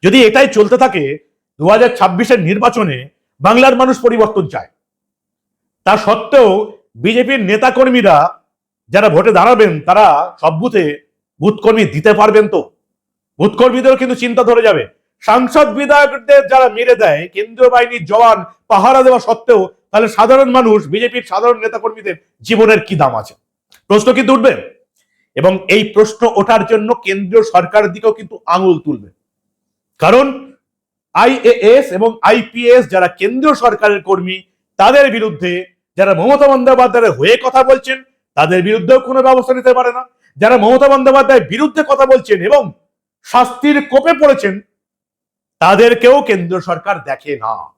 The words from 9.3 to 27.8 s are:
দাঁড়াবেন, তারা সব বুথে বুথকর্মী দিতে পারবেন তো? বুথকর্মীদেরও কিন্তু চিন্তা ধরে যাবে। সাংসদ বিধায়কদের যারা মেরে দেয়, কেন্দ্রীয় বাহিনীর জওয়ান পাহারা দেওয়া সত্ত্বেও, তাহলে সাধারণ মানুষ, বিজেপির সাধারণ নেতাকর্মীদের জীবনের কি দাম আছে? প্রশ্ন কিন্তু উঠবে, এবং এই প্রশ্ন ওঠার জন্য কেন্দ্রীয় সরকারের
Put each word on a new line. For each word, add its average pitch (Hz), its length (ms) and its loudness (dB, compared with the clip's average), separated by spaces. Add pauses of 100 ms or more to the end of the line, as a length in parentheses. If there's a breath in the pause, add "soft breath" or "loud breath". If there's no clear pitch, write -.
দাঁড়াবেন, 214 340 2 (160)
তারা 196 180 4 (320)
সব 156 220 -2
বুথে 220 240 -4 (560)
বুথকর্মী 214 440 0 (100)
দিতে 156 260 0
পারবেন 214 240 2 (100)
তো? 165 60 0 (800)
বুথকর্মীদেরও 254 600 0
কিন্তু 254 220 -4
চিন্তা 240 260 -2
ধরে 233 200 2
যাবে। 151 160 0 (380)
সাংসদ 254 440 0 (120)
বিধায়কদের 277 640 2 (100)
যারা 262 140 4 (100)
মেরে 247 260 0
দেয়, 156 200 0 (120)
কেন্দ্রীয় 226 400 0
বাহিনীর 240 360 -2
জওয়ান 226 280 4 (300)
পাহারা 226 380 2
দেওয়া 254 200 2
সত্ত্বেও, 226 340 0 (300)
তাহলে 214 260 0
সাধারণ 254 400 2
মানুষ, 226 220 2 (140)
বিজেপির 240 380 -6
সাধারণ 226 340 0
নেতাকর্মীদের 220 520 -8 (300)
জীবনের 220 380 2
কি 190 120 -8
দাম 143 240 0
আছে? - 140 -18 (560 soft breath)
প্রশ্ন 214 260 2
কিন্তু 254 200 -2
উঠবে, 233 160 2 (840)
এবং 170 160 2 (220)
এই 214 80 2 (120)
প্রশ্ন 214 280 0 (180)
ওঠার 214 300 0
জন্য 214 180 -2 (160)
কেন্দ্রীয় 196 480 -2
সরকারের 190 420 0